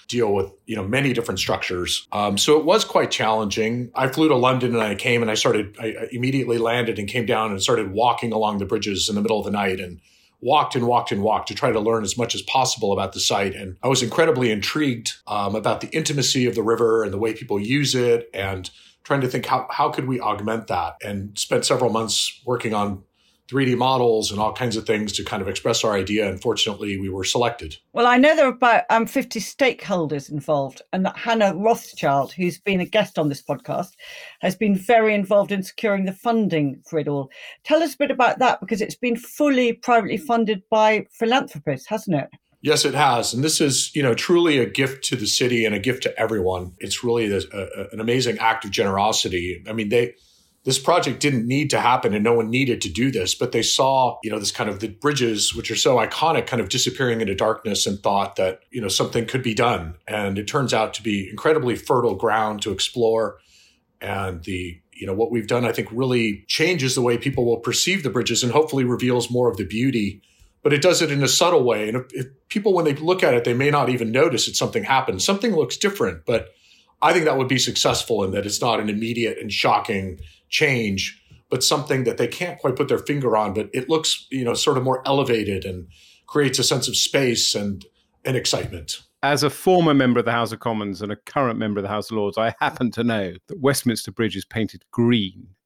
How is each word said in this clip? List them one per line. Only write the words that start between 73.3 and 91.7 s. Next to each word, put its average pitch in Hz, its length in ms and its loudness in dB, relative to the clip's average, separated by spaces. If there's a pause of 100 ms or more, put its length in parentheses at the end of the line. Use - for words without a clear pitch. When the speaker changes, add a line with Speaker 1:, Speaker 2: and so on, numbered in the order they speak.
Speaker 1:
it, 120 120 2
they 120 100 2
may 139 160 2
not 139 180 2
even 117 220 0
notice 131 340 2
that - 100 -4
something 110 280 -2
happened. 123 400 0
Something 196 320 0
looks 143 200 0
different, 123 520 -2
but 113 220 0 (520)
I 151 120 6
think 160 120 2
that 135 140 2
would 127 80 0
be 131 100 2
successful 117 680 0
in 95 100 0
that 101 120 -2
it's 104 160 -6
not 117 180 2
an 107 100 -4
immediate 113 500 -2
and 104 120 -10
shocking 101 680 0 (300)
change, 113 760 -2 (260)
but 123 140 -2
something 143 400 0
that 113 140 0
they 120 100 0
can't - 320 -8
quite 131 160 0
put 135 140 0
their 117 100 2
finger 131 380 0
on, 104 160 0
but 104 200 -4
it 127 140 -4
looks, 156 420 0
you 131 140 -4
know, 117 100 0
sort 135 240 2
of 123 60 0
more 131 240 0
elevated 113 560 0
and 90 240 -10 (400)
creates 135 320 0
a 123 40 0
sense 123 260 0
of - 80 -2
space - 580 0
and, 101 300 -4 (400)
and 131 100 0
excitement. - 680 -4 (220)
Speaker 3:
As 139 200 2
a 143 60 4
former 170 440 4
member 127 260 4
of 110 60 2
the 120 80 2
House 117 180 0
of 110 80 -8
Commons 104 420 -4
and 104 80 -6
a 104 60 -6
current 123 420 -2
member 107 220 -2